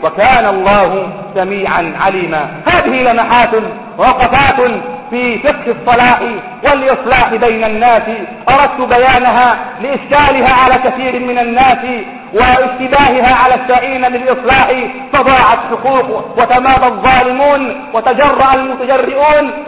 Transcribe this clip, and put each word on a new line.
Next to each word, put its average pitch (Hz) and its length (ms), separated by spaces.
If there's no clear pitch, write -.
وكان 226 420
الله 190 640
سميعا 180 600
عليما". 160 440
هذه 254 400
لمحات 233 380
وقفات 254 720
في 240 280
فقه 247 420
الصلاح 240 400
والإصلاح 254 720
بين 226 300
الناس، 220 380
أردت 262 440
بيانها 247 640
لإشكالها 269 680
على 254 100
كثير 247 360
من 247 180
الناس 240 400
واشتباهها 254 1000
على 254 100
السعين 247 460
للإصلاح، 254 680
فضاعت 254 460
حقوق 240 540
وتمادى 254 480
الظالمون 254 920
وتجرأ 262 600
المتجرئون 262 960